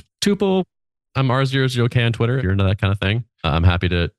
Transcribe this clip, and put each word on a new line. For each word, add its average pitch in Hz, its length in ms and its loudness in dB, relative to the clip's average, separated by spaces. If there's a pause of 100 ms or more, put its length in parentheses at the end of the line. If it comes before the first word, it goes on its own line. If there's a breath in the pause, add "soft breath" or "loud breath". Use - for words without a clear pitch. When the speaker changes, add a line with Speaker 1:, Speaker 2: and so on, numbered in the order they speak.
(200)
Speaker 1:
Tuple? 196 440 0 (520)
Speaker 2:
I'm 131 140 0
R 135 140 2
zero 135 220 0
zero 120 220 0
K 120 160 0
on 117 80 0
Twitter 120 260 -2
if 120 60 -4
you're 92 80 0
into 98 120 2
that 95 140 0
kind 98 140 0
of 98 80 -4
thing. 110 240 -2 (180)
Uh, 85 60 -2
I'm 82 160 2
happy 87 240 2
to 85 300 -2